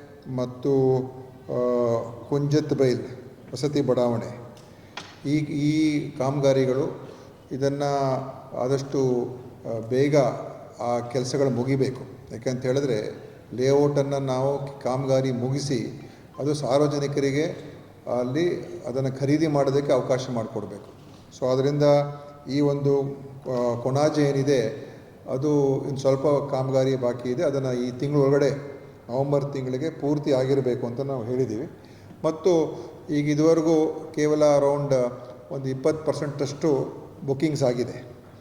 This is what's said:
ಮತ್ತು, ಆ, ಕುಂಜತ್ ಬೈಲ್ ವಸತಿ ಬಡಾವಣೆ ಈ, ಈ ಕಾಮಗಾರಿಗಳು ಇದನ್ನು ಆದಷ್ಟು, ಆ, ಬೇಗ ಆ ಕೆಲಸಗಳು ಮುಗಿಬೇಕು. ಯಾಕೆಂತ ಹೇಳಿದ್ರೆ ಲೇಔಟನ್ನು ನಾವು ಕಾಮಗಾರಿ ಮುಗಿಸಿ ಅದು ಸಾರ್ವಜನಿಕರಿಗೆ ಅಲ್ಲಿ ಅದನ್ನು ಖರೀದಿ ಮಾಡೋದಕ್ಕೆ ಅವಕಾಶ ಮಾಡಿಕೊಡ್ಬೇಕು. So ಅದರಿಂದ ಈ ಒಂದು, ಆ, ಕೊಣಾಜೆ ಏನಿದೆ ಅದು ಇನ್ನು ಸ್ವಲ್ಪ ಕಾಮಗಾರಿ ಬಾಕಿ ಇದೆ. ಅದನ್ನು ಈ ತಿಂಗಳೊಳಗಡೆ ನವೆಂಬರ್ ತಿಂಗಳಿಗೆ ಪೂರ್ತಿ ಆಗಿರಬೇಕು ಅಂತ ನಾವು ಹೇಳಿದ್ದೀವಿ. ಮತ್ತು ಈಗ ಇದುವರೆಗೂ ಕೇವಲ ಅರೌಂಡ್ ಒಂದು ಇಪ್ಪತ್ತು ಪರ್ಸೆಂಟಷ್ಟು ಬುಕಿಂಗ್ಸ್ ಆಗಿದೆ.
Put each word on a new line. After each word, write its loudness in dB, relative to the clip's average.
ಮತ್ತು, 2
ಆ, -6
ಕುಂಜತ್ 2
ಬೈಲ್ 2
ವಸತಿ 0
ಬಡಾವಣೆ 0
ಈ, 2
ಈ 0
ಕಾಮಗಾರಿಗಳು 2
ಇದನ್ನು 0
ಆದಷ್ಟು, 0
ಆ, -6
ಬೇಗ 2
ಆ 0
ಕೆಲಸಗಳು 0
ಮುಗಿಬೇಕು. 0
ಯಾಕೆಂತ -6
ಹೇಳಿದ್ರೆ -2
ಲೇಔಟನ್ನು 2
ನಾವು -2
ಕಾಮಗಾರಿ 0
ಮುಗಿಸಿ -4
ಅದು 0
ಸಾರ್ವಜನಿಕರಿಗೆ 0
ಅಲ್ಲಿ -2
ಅದನ್ನು -2
ಖರೀದಿ 2
ಮಾಡೋದಕ್ಕೆ 2
ಅವಕಾಶ 0
ಮಾಡಿಕೊಡ್ಬೇಕು. -6
So 0
ಅದರಿಂದ 2
ಈ 0
ಒಂದು, 2
ಆ, -4
ಕೊಣಾಜೆ 2
ಏನಿದೆ 2
ಅದು 2
ಇನ್ನು -4
ಸ್ವಲ್ಪ 2
ಕಾಮಗಾರಿ 2
ಬಾಕಿ -2
ಇದೆ. -2
ಅದನ್ನು 0
ಈ -2
ತಿಂಗಳೊಳಗಡೆ 4
ನವೆಂಬರ್ 0
ತಿಂಗಳಿಗೆ -4
ಪೂರ್ತಿ 0
ಆಗಿರಬೇಕು 2
ಅಂತ -6
ನಾವು -4
ಹೇಳಿದ್ದೀವಿ. -2
ಮತ್ತು 2
ಈಗ 0
ಇದುವರೆಗೂ 4
ಕೇವಲ 4
ಅರೌಂಡ್ 4
ಒಂದು -6
ಇಪ್ಪತ್ತು -2
ಪರ್ಸೆಂಟಷ್ಟು -2
ಬುಕಿಂಗ್ಸ್ 0
ಆಗಿದೆ. 0